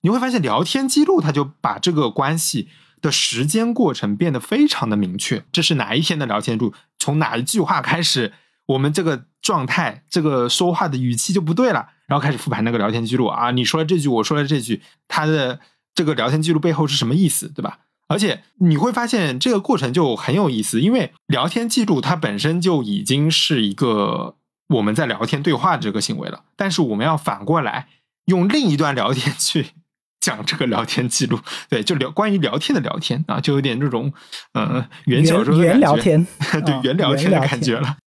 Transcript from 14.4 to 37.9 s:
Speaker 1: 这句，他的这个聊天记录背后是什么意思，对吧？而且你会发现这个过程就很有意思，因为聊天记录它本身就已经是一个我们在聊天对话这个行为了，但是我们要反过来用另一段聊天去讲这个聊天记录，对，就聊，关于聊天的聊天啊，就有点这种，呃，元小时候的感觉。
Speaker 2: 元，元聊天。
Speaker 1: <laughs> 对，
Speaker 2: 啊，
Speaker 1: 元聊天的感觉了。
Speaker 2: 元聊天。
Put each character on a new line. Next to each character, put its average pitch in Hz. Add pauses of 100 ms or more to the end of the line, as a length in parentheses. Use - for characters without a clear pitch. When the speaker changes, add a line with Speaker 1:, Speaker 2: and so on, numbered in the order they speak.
Speaker 1:
这 143
句， 110 (260)
他 156
的 143 (340)
这 170
个 151
聊 123
天 156
记 160
录 156
背 170
后 151
是 135
什 123
么 120
意 185
思， -
对 -
吧？ - (280)
而 156
且 185 (160)
你 170
会 214
发 240
现 160
这 254
个 202
过 -
程 127
就 143
很 -
有 190
意 110
思， 113
因 196
为 220 (140)
聊 135
天 233
记 226
录 185
它 139
本 110
身 165
就 165
已 101
经 143
是 139
一 98
个 113 (340)
我 120
们 104
在 143
聊 113
天 139
对 156
话 143
这 110
个 104
行 110
为 -
了， - (120)
但 196
是 170
我 110
们 107
要 156
反 117
过 156
来 117 (380)
用 180
另 262
一 147
段 147
聊 117
天 135
去 - (520)
讲 196
这 160
个 135
聊 110
天 123
记 -
录， - (280)
对， 110
就 170
聊， 131
关 208
于 202
聊 151
天 277
的 165
聊 -
天 135
啊， 117
就 143
有 139
点 127
这 143
种， 127 (400)
呃， 120 (180)
元 139
小 170
时 -
候 160
的 170
感 -
觉。 -
Speaker 2:
元， 170
元 247
聊 156
天。 170 (100)
Speaker 1:
<laughs> 151
对， 151
Speaker 2:
啊， 131
Speaker 1:
元 131
聊 147
天 165
的 160
感 135
觉 120
了。 123
Speaker 2:
元 -
聊 131
天。 -